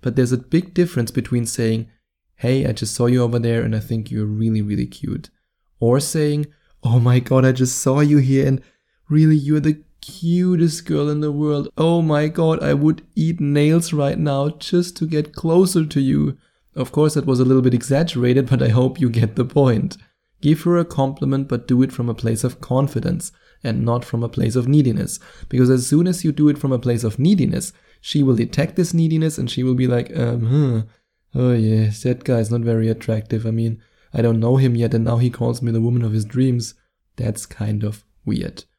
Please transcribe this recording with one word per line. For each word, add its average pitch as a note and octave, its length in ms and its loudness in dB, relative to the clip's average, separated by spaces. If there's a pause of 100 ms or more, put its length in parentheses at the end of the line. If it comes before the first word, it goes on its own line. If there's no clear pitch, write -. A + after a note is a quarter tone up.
But B2 140 -4
there's B2+ 160 2
a B2 60 0
big - 360 -2
difference D3 360 -2
between A#2+ 360 -4
saying, A2+ 400 -2 (500)
"Hey, C3 300 0
I B2 60 0
just G#2+ 220 -6
saw A#2+ 120 0
you B2 160 2
over A#2+ 160 0
there A#2 240 0
and A2+ 120 -2
I A2 60 -2
think A2 300 -6
you're A2 160 -4
really, G#2+ 360 -2
really G#2 240 -2
cute." - 440 -10 (480)
Or A#2+ 220 2
saying, D3 460 -2 (360)
"Oh A#2+ 160 2
my B2 220 4
God, C3 240 2
I C3 80 4
just B2+ 260 -2
saw C3+ 220 0
you D3 180 4
here C3+ 280 2
and C3+ 140 0 (480)
really, D#3 280 4
you're D3 240 0
the D3+ 220 0 (180)
cutest E3+ 880 0
girl D3 220 -2
in D3+ 120 -2
the D3+ 120 -2
world. D3 360 -2 (100)
Oh E3 240 2
my D3+ 260 2
God, D#3+ 340 0
I C#3+ 120 0
would D3+ 280 0 (120)
eat E3 260 -2
nails D3 520 2
right C#3+ 260 -2
now C#3+ 320 0
just F3 460 -2
to E3 100 -4
get D#3 280 -4
closer F3 520 2
to C#3+ 140 -2
you." C#3+ 360 0 (380)
Of B2+ 180 -6
course, D3+ 220 2
that D3+ 120 0
was B2+ 140 2
a C3 40 4
little C3 180 4
bit B2+ 120 4
exaggerated, B2+ 720 0
but B2+ 140 2
I B2+ 60 2
hope B2+ 320 2
you B2+ 80 2
get A2+ 280 0
the B2 80 0
point. C3 520 0 (440)
Give D#3 220 2
her F3 160 2
a E3+ 60 0
compliment, C3+ 640 -4
but B2 200 -6
do B2+ 140 4
it C3 100 0
from A#2+ 160 -4
a A2+ 60 -4
place A2+ 300 -4
of B2 160 -4
confidence - 720 -2 (300)
and A#2+ 220 -2
not A#2+ 200 -2
from A#2 180 -4
a A#2 60 -6
place A#2+ 280 -2
of B2 120 0
neediness. B2 500 2 (320)
Because B2 180 4
as B2+ 180 2
soon D#3+ 200 2
as F3 180 -4
you D#3 80 0
do D3+ 160 4
it D3 80 2
from C#3 160 -4
a B2 60 0
place A#2+ 260 -2
of G#2+ 140 -2
neediness, E3+ 540 0 (280)
she - 220 -2
will C3 140 4
detect B2+ 400 -2
this F3 180 -2
neediness D#3+ 420 0
and B2 140 -4
she B2+ 120 -4
will B2+ 120 0
be B2+ 120 0
like, A#2+ 300 -2
um, A#2+ 300 -2
huh, B2 360 2 (520)
oh B2+ 180 2
yeah, A2 380 2 (140)
that B2 200 -2
guy's A2+ 260 0
not A#2 120 -2
very A2+ 260 0
attractive. A2 560 -4
I A2+ 60 -4
mean, A2+ 320 -4 (320)
I B2 80 0
don't A2+ 180 2
know A#2+ 160 2
him C3 200 4
yet A#2 180 0
and A#2 100 2
now A#2 140 0
he B2 100 2
calls A#2+ 320 -4
me A#2 120 -2
the A2+ 100 0
woman A#2+ 200 0
of A2 100 -2
his A2 120 -2
dreams. B2 500 -2 (420)
That's A2+ 280 -6
kind G#2+ 400 -4
of G#2+ 200 -8 (200)
weird. - 400 -6 (140)